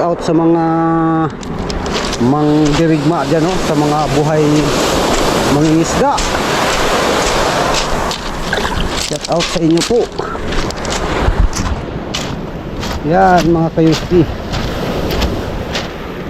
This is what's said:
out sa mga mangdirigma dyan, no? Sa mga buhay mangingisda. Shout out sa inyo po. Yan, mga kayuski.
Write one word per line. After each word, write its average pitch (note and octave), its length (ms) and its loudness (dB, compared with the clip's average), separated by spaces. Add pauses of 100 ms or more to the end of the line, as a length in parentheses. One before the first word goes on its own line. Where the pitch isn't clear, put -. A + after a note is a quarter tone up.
out E3+ 160 0
sa D#3+ 160 0
mga E3 280 4 (1600)
mangdirigma D3+ 1080 2
dyan, D#3+ 160 2
no? F#3 60 0 (120)
Sa D#3 140 0
mga D3 200 2 (200)
buhay D#3 240 2 (1120)
mangingisda. D#3+ 580 2 (3000)
Shout D3 240 -6
out E3 140 0
sa - 180 -4
inyo E3 240 4
po. A#3 160 2 (3000)
Yan, F3+ 400 6
mga E3 240 2
kayuski. D#3+ 480 4 (2000)